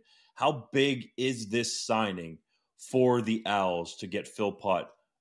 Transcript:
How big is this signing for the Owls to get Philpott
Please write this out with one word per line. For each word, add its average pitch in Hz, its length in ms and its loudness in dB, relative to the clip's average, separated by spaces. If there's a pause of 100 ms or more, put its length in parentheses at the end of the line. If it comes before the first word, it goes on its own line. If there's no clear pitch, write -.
(360)
How 135 380 -2
big 135 420 0
is 120 340 -4
this 113 300 -2
signing 90 600 -2 (360)
for 127 460 4
the 113 240 0
Owls 92 520 0
to 101 100 -10
get 95 200 -6
Philpott 101 600 -2 (340)